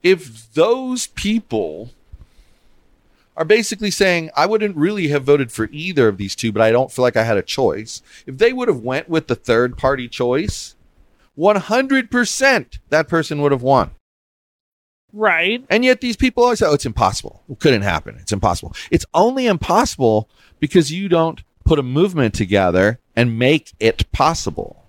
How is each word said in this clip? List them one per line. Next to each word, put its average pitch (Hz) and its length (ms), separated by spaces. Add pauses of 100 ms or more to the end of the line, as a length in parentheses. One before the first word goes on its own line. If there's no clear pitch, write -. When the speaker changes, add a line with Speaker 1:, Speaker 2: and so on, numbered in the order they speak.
Speaker 1:
if 151 500
those 247 540
people 110 800 (1500)
are 160 100
basically 208 440
saying, 175 480
"I 151 80
wouldn't 208 320
really 180 300
have 143 160
voted 135 280
for 110 200
either 151 360
of 98 100
these 98 180
two, 113 160
but 107 100
I 110 100
don't 123 200
feel 127 100
like 123 160
I 110 60
had 113 140
a 92 40
choice." 110 600 (260)
If 135 100
they 240 160
would 247 140
have 139 140
went 131 280
with 160 180
the 127 80
third 123 400
party 135 320
choice, 127 680 (580)
one 196 220
hundred 262 560
percent 247 680 (120)
that 156 180
person 156 340
would 143 100
have 127 120
won. 127 280 (1200)
Speaker 2:
Right. 208 580
Speaker 1:
And 226 160
yet 254 160
these 240 160
people 247 260
always 240 160
say, 208 80
"Oh, 147 60
it's - 120
impossible. - 640
It 127 100
couldn't 117 240
happen. 78 360
It's - 120
impossible." 92 420 (180)
It's - 220
only 247 340
impossible 151 840 (300)
because 151 320
you 190 160
don't 165 360 (220)
put 156 140
a 135 40
movement 143 500
together 95 680 (160)
and 117 240
make 139 400
it - 320
possible. - 760